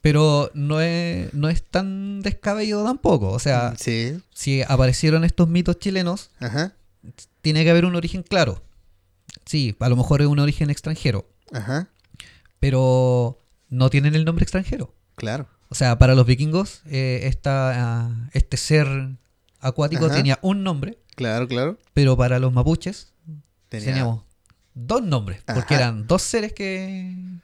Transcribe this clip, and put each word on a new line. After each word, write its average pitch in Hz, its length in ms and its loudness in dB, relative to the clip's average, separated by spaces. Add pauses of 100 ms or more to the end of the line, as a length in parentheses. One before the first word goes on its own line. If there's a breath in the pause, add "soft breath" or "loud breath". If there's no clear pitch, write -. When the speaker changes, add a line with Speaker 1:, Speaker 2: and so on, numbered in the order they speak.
Speaker 1:
Pero 151 520 4
no 151 280 -2
es, 170 520 -4
no 143 160 -2
es 165 140 -2
tan 196 580 -6
descabellado 208 640 -2
tampoco. 175 480 0
O 117 80 -4
sea, 120 320 0
Speaker 2:
Mm, 113 60 -10
sí. 120 440 -4 (120)
Speaker 1:
si 135 300 -2
aparecieron 139 600 2
estos 170 240 4
mitos 175 320 0
chilenos, 190 600 -4
Speaker 2:
Ajá. 139 340 -4 (680)
Speaker 1:
tiene 156 220 0
que 160 60 4
haber 175 160 6
un 175 100 -2
origen 170 280 -6
claro. 147 400 0 (840)
Sí, 131 340 -2
a 123 100 0
lo 120 60 6
mejor 139 260 2
es 147 60 4
un 143 120 2
origen 147 300 0
extranjero. 147 600 -4 (240)
Speaker 2:
Ajá. 131 340 -6 (720 loud breath)
Speaker 1:
Pero 127 760 2 (320)
no 131 200 2
tienen 143 260 2
el 156 100 2
nombre 165 180 0
extranjero. 190 500 -4 (220)
Speaker 2:
Claro. 120 320 -6 (220)
Speaker 1:
O - 60 -14
sea, 120 220 2
para 131 180 8
los 127 100 8
vikingos, 151 600 0
eh, 131 380 -4
esta, 127 840 -2
ah, 117 280 -8
este 131 240 0
ser 135 520 0 (500)
acuático 147 480 -2
Speaker 2:
Ajá. 143 80 2
Speaker 1:
tenía 139 260 2
un 196 220 0
nombre. 180 340 -4 (180)
Speaker 2:
Claro, 120 320 -4
claro. 131 300 -4 (160)
Speaker 1:
Pero 135 240 4
para 123 220 2
los 131 120 2
mapuches 156 600 0 (560)
Speaker 2:
Tenía 110 180 -8
Speaker 1:
teníamos 123 360 -2 (500)
dos 147 280 -2
nombres, 110 440 -4
porque 123 300 0
Speaker 2:
Ajá. 135 80 4
Speaker 1:
eran 110 240 -4
dos 185 160 2
seres 214 300 -4
que 190 600 -8 (280)